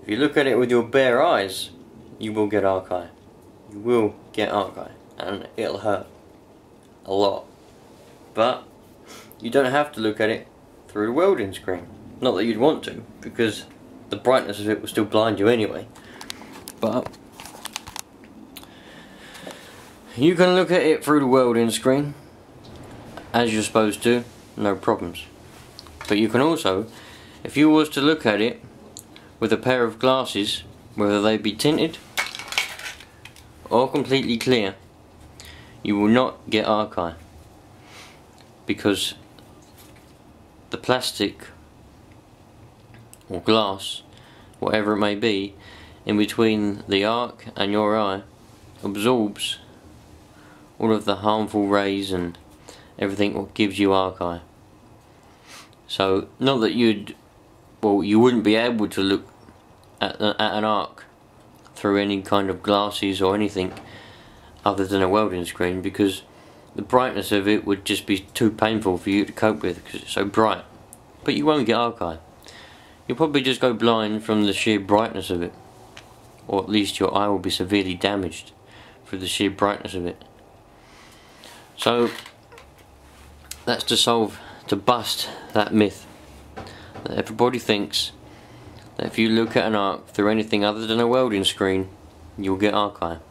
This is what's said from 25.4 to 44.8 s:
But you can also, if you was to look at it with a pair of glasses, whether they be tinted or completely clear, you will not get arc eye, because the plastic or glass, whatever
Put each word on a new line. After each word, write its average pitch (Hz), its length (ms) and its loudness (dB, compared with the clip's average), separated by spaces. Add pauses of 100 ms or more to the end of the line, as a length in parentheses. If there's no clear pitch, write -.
But 104 100 2
you 110 100 2
can 120 120 2
also, 120 460 0 (560)
if - 140 -8
you 147 120 6
was 156 220 4
to - 100 -2
look 156 240 2
at 104 160 4
it 117 220 -2 (760)
with 110 140 0
a 107 60 2
pair 127 260 2
of 110 140 -4
glasses, 127 640 0 (320)
whether 104 260 2
they 107 160 2
be 107 160 -2
tinted 147 460 0 (1700)
or 127 220 2
completely 123 480 0
clear, 110 380 0 (1080)
you 104 160 0
will 104 100 4
not 123 400 2
get 107 180 2
arc 107 300 0
eye, 85 180 -4 (1500)
because 101 500 -2 (1600)
the - 80 -8
plastic - 680 -4 (1800)
or 90 120 -8
glass, 104 640 0 (580)
whatever 107 320 0